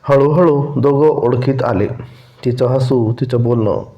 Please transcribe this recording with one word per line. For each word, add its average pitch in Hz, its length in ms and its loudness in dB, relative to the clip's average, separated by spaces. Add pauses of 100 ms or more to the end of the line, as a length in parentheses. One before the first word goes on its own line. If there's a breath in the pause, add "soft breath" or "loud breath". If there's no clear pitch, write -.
हळूहळू 147 760 2
दोघं 143 280 2
ओळखीत 127 560 0
आले. 104 240 -2 (580 loud breath)
तिचं 123 200 0
हसू, 127 560 0
तिचं 120 220 -2
बोलणं 113 400 0 (140)